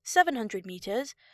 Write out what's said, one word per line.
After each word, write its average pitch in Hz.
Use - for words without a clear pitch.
seven 349
hundred 202
metres, 196